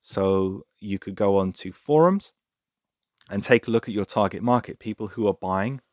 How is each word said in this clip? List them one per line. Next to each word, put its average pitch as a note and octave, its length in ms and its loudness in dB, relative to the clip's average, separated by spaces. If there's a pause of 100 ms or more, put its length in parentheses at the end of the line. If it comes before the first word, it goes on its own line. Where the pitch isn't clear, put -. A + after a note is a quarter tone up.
So F#2+ 640 0 (120)
you G2 200 -6
could G2 160 -10
go G2 220 2
on F#2 180 2
to - 180 -12
forums E3+ 600 2 (960)
and G2 140 -4
take - 260 2
a - 20 -4
look A2+ 180 0
at A2 60 -8
your G#2+ 120 -2
target G2+ 360 -2
market, A#2+ 360 -2
people G#2+ 300 -10
who G#2 180 -2
are G2 80 2
buying F#2+ 460 -4 (120)